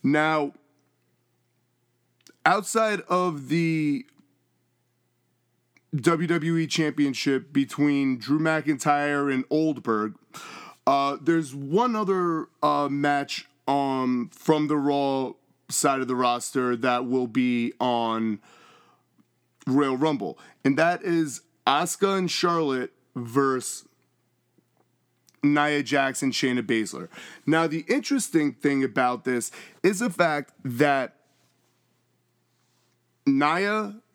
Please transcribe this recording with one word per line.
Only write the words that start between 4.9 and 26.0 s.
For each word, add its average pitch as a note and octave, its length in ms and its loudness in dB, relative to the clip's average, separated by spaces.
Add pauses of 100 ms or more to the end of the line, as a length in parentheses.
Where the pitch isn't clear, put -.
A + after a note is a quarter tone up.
W D#3+ 320 2
W E3 300 0
E D#3+ 100 0
Championship C#3 840 0
between C#3 640 0
Drew B2 220 -2
McIntyre D3 960 0
and C3 180 -2
Oldberg, A#2 640 0 (720)
uh, C#3 340 0
there's D#3 340 0
one F3 400 0
other, F#3 540 -2 (140)
uh, D3 280 2
match, C#3+ 560 -2 (220)
um, C3 640 0
from D3+ 360 0
the D3+ 100 0
Raw C#3 540 0 (360)
side C3+ 320 0
of B2+ 80 -4
the B2+ 80 0
roster B2 580 0
that B2 300 0
will B2+ 220 0
be A#2+ 520 0
on A2+ 600 0 (1300)
Royal C3+ 300 2
Rumble, C3+ 420 -2 (260)
and C3+ 140 4
that F3 240 2
is E3 400 -2 (240)
Asuka F3 520 2
and F3+ 120 -2
Charlotte D#3+ 600 0 (220)
versus B2+ 720 -2 (1600)
Nia D3 400 2
Jax C3+ 400 0